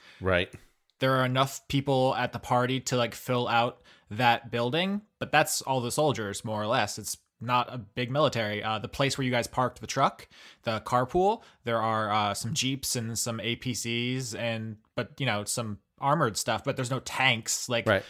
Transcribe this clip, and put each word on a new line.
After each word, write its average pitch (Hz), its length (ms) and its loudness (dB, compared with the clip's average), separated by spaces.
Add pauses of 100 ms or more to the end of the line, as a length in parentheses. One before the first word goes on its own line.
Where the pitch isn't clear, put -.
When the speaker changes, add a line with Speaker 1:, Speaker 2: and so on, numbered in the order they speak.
(200)
Speaker 1:
Right. 92 320 2 (460)
Speaker 2:
There 131 180 2
are 131 100 4
enough 131 420 0
people 131 480 2
at 123 160 -2
the 117 60 -8
party 127 420 0
to, 131 160 -2
like, 117 180 0
fill 123 340 -2
out 117 340 2 (280)
that 117 400 2
building, 160 520 0 (160)
but - 120 -8
that's 156 320 4
all 135 200 0
the 117 80 -4
soldiers, 113 540 0
more 107 180 -4
or 107 40 -2
less. 110 320 0
It's - 200 -8 (220)
not 123 320 0
a 131 40 -8
big 117 340 -6
military. 113 520 0
Uh, 110 160 -2
the 117 100 -8
place 139 300 0
where 135 80 -2
you 123 40 0
guys 123 160 2
parked 123 360 -2
the 107 40 -8
truck, - 400 0 (360)
the 113 180 -2
carpool, 180 640 2 (220)
there 117 180 0
are, 110 280 0
uh, 104 240 2
some 113 200 -4
Jeeps 131 420 -2
and 113 220 -4
some 113 220 -4
A 117 160 -2
P 123 180 -4
Cs 120 600 -2
and, 110 420 -4 (180)
but, - 240 -4
you 139 80 -2
know, 104 180 0
some 107 340 -6 (220)
armored 139 380 2
stuff, 110 260 -2
but 131 120 -4
there's 127 140 -4
no 127 100 -4
tanks. - 680 0
Like, 117 180 0
Speaker 1:
Right. 101 240 4